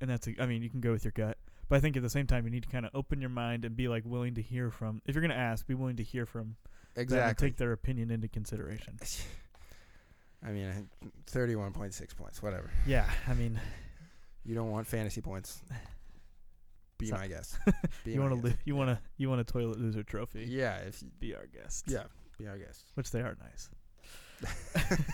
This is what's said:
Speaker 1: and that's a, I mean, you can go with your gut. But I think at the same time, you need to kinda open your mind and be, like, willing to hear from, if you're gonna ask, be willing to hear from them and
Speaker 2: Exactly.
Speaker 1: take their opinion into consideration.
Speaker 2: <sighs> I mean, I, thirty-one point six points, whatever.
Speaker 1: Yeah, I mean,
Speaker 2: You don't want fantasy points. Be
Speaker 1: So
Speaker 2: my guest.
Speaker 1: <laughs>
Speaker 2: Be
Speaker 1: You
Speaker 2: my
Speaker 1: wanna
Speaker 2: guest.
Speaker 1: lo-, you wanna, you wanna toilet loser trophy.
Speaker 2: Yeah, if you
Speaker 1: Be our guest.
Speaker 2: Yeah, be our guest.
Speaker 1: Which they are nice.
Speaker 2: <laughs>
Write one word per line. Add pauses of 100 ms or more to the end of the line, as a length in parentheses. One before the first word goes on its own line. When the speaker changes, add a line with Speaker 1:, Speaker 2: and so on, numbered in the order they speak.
Speaker 1:
and
that's
a,
I
mean,
you
can
go
with
your
gut. (320)
But
I
think
at
the
same
time,
you
need
to
kinda
open
your
mind
and
be,
like,
willing
to
hear
from,
if
you're
gonna
ask,
be
willing
to
hear
from
them (380)
and
Speaker 2:
Exactly.
Speaker 1:
take
their
opinion
into
consideration.
Speaker 2:
<sighs>
I
mean,
I, (200)
thirty-one
point
six
points,
whatever. (160)
Speaker 1:
Yeah, (180)
I
mean, (880)
Speaker 2:
You
don't
want
fantasy
points. (1400)
Be
Speaker 1:
So
Speaker 2:
my
guest. (240)
Speaker 1:
<laughs>
Speaker 2:
Be
Speaker 1:
You
Speaker 2:
my
Speaker 1:
wanna
Speaker 2:
guest. (100)
Speaker 1:
lo-,
you
wanna, (160)
you
wanna
toilet
loser
trophy.
Speaker 2:
Yeah,
if
you (100)
Speaker 1:
Be
our
guest.
Speaker 2:
Yeah, (340)
be
our
guest.
Speaker 1:
Which
they
are
nice. (1080)
Speaker 2:
<laughs> (140)